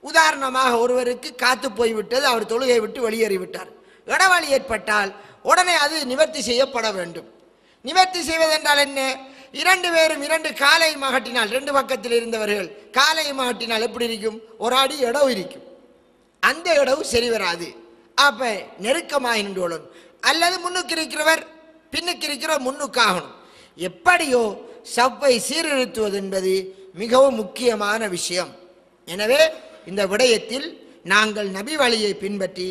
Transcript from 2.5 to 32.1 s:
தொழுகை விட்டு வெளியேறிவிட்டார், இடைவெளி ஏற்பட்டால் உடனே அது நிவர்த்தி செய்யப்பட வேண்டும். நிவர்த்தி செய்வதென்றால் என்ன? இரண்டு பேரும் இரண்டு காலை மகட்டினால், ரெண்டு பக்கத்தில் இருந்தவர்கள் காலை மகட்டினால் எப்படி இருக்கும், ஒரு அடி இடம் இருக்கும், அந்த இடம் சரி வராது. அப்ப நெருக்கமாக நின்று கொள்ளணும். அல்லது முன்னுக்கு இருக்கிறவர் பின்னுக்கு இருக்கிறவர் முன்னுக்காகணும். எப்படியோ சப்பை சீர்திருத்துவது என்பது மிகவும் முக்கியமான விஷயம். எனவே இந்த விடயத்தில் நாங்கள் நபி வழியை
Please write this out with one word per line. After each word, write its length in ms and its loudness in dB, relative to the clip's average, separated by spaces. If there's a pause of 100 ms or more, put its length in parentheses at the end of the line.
தொழுகை 320 2
விட்டு 220 -8
வெளியேறிவிட்டார், 680 -4 (360)
இடைவெளி 500 4
ஏற்பட்டால் 540 -2 (400)
உடனே 340 6
அது 100 0 (160)
நிவர்த்தி 380 2
செய்யப்பட 380 0 (120)
வேண்டும். 320 -10 (540)
நிவர்த்தி 440 2
செய்வதென்றால் 600 2
என்ன? 120 -4 (580)
இரண்டு 340 2
பேரும் 340 2
இரண்டு 220 0 (120)
காலை 280 6 (140)
மகட்டினால், 540 -2
ரெண்டு 200 -6
பக்கத்தில் 400 -2
இருந்தவர்கள் 500 -4 (300)
காலை 280 2 (140)
மகட்டினால் 480 -2
எப்படி 220 -4
இருக்கும், 300 -6 (260)
ஒரு 160 0
அடி 140 0 (140)
இடம் 240 2
இருக்கும், 320 -10 (840)
அந்த 180 -6 (140)
இடம் 300 0
சரி 240 0
வராது. 320 -4 (580)
அப்ப 240 0 (360)
நெருக்கமாக 560 -2
நின்று 220 -6
கொள்ளணும். 300 -6 (360)
அல்லது 340 2
முன்னுக்கு 340 -4
இருக்கிறவர் 460 0 (500)
பின்னுக்கு 360 -6
இருக்கிறவர் 380 -4
முன்னுக்காகணும். 680 -2 (520)
எப்படியோ 560 0 (520)
சப்பை 380 2 (140)
சீர்திருத்துவது 720 -2
என்பது 320 -2 (480)
மிகவும் 400 4
முக்கியமான 600 -2 (140)
விஷயம். 360 -6 (560)
எனவே 340 2 (480)
இந்த 220 -2
விடயத்தில் 560 2 (460)
நாங்கள் 440 2
நபி 240 -6
வழியை 320 2 (100)